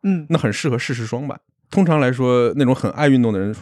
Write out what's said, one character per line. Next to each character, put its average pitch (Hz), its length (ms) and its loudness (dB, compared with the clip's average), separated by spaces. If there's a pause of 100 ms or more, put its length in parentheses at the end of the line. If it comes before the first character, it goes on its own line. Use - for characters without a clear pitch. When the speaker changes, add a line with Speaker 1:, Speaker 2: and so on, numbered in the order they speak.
Speaker 1:
嗯。 180 260 -2
Speaker 2:
那 165 80 0
很 107 160 0
适 - 160 -4
合 110 80 -2
试 123 160 -6
试 117 140 -6
双 131 220 -8
板。 - 120 -12 (300)
通 196 140 2
常 160 140 2
来 127 140 2
说， 123 420 2
那 139 100 0
种 123 80 4
很 123 200 -2
爱 147 160 0
运 131 120 6
动 113 120 2
的 98 80 -2
人 104 220 -4